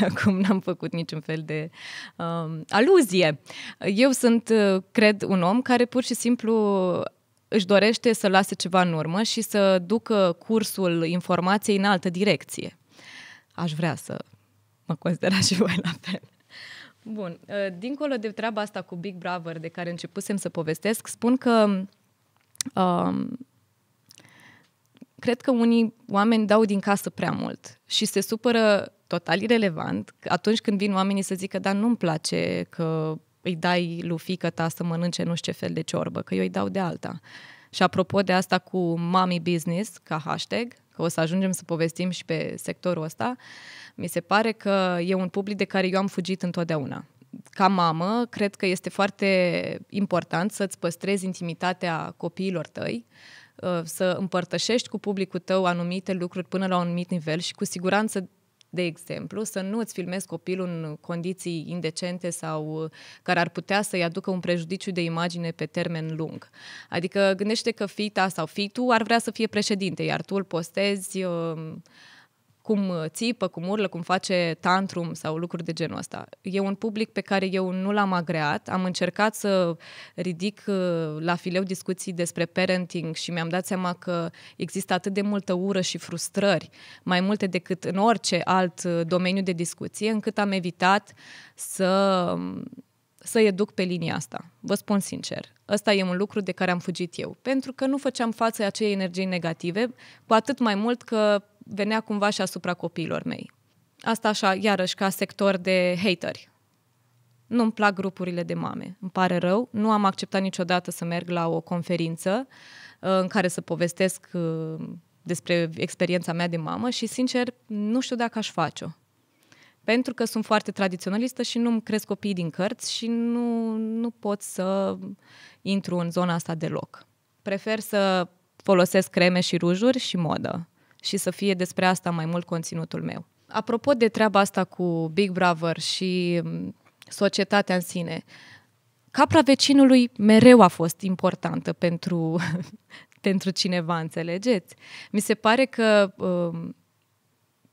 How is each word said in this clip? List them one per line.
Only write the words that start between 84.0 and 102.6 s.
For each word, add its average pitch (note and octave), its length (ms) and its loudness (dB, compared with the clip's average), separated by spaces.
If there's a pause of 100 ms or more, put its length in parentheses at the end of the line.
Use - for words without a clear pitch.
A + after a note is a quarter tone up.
există - 360 -6
atât F#3 200 -2
de G3+ 100 -2
multă G3+ 300 -2
ură F#3 280 0
și F3 180 -4
frustrări, F3+ 720 -2 (320)
mai F3+ 180 2
multe G3+ 260 0
decât F3+ 380 -4
în F3+ 120 -2
orice G3 480 2
alt, F#3 400 2
uh, E3+ 220 0
domeniu F3+ 360 2
de F3+ 100 -2
discuție, F3 580 -4
încât G#3+ 280 -2
am G3+ 140 0
evitat F#3 600 2 (420)
să, F#3+ 800 2 (840)
să - 220 0
educ G3+ 320 2
pe G3 100 -4
linia F3 320 -2
asta. - 360 -10 (100)
Vă G3 140 -2
spun G3+ 240 0
sincer, - 460 -6 (240)
ăsta G#3 240 0
e G3 100 4
un F3+ 140 -2
lucru G#3 240 -2
de F#3 120 -4
care F3+ 180 0
am F3+ 80 0
fugit F3 400 -6
eu, - 240 -8
pentru C4 300 -2
că C4+ 140 -4
nu C4+ 100 0
făceam B3 340 -2
față A3+ 340 -2
acelei G3+ 280 0
energii F#3+ 320 -2
negative, F3 640 -2 (400)
cu - 80 2
atât A3+ 240 4
mai A3 160 2
mult A#3 280 -2
că G#3+ 400 2 (240)
venea G#3 340 -2
cumva G#3 300 0
și G#3 100 -4
asupra F3+ 340 -4